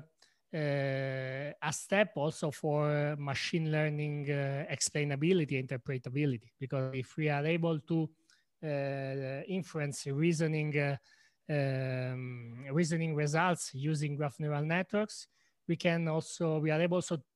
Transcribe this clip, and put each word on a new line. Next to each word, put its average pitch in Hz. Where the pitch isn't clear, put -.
uh, 135
a 151
step 208
also 151
for 147
machine 147
learning, 147
uh, 139
explainability, 147
interpretability. 131
Because 131
if 127
we 151
are 143
able 165
to, 160
uh, 139
inference 151
reasoning, 151
uh, 143
um, 127
reasoning 160
results 160
using 147
graph 143
neural 147
networks, 185
we 170
can 170
also, 160
we 151
are 156
able 175
so 165